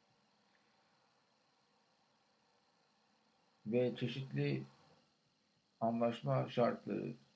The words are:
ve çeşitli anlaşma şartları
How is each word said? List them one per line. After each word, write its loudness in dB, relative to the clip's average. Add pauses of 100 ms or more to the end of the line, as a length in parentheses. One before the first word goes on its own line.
(3750)
ve 2
çeşitli -4 (1160)
anlaşma 0
şartları 0 (220)